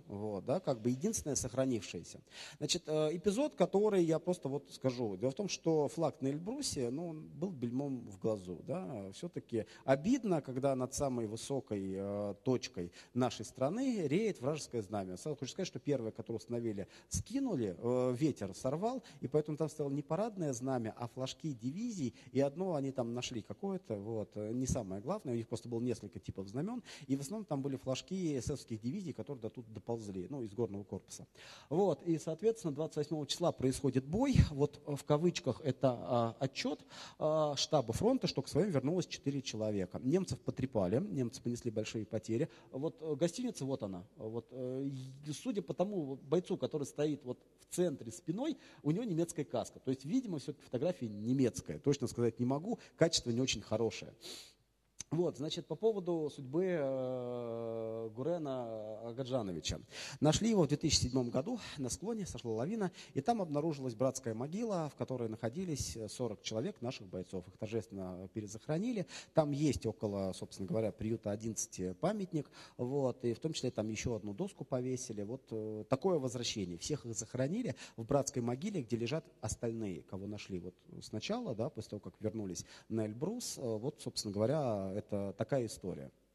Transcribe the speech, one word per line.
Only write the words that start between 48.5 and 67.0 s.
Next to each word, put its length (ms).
у 80
него 120
немецкая 400
каска. 360
То 120
есть, 140
видимо, 340
все-таки 240
фотография 440
немецкая. 720
Точно 280
сказать 320
не 60
могу, 340
качество 360
не 100
очень 200
хорошее. 520
Вот, 260
значит, 300
по 80
поводу 600
судьбы, 300
э, 1400
Гурена 920
Агаджановича. 720
Нашли 300
его 140
в 40
две 100
тысячи 260
седьмом 260
году, 300
на 120
склоне 360
сошла 260
лавина, 400
и 80
там 180
обнаружилась 540
братская 400
могила, 560
в 60
которой 340
находились, 640
э, 140
сорок 320
человек 400
наших 260